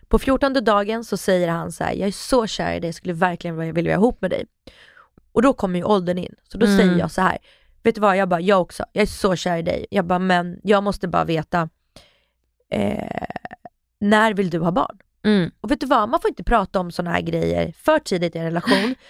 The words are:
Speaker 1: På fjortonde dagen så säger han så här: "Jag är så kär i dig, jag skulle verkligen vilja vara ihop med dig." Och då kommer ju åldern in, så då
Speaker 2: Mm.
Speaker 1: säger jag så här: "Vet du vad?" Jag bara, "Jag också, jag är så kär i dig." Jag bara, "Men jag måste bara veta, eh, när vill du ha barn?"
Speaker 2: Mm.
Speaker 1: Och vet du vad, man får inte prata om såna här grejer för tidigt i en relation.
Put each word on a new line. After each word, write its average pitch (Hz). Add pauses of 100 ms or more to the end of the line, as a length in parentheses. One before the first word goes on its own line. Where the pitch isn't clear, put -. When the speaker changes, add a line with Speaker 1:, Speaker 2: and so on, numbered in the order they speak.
Speaker 1:
På 220
fjortonde 269
dagen 214
så -
säger 180
han 165
så 160
här: -
"Jag 196
är 196
så 233
kär 170
i 170
dig, 170
jag 165
skulle -
verkligen 165
vilja 165
vara 170
ihop 247
med 185
dig." - (840)
Och 226
då 262
kommer 180
ju 175
åldern 180
in, - (180)
så 196
då 202
Speaker 2:
Mm. 196
Speaker 1:
säger 180
jag 180
så -
här: - (440)
"Vet 226
du 208
vad?" 202
Jag 196
bara, 175
"Jag 190
också, -
jag 202
är 208
så 185
kär 175
i 170
dig." -
Jag 190
bara, 180
"Men 180
jag 196
måste 196
bara 165
veta, 160 (1040)
eh, - (760)
när 214
vill 185
du 170
ha 165
barn?" - (260)
Speaker 2:
Mm. 196 (100)
Speaker 1:
Och 214
vet 302
du 285
vad, 240
man 311
får -
inte 240
prata 202
om 180
såna 170
här 175
grejer 165
för 311
tidigt 175
i -
en 165
relation. 196 (140)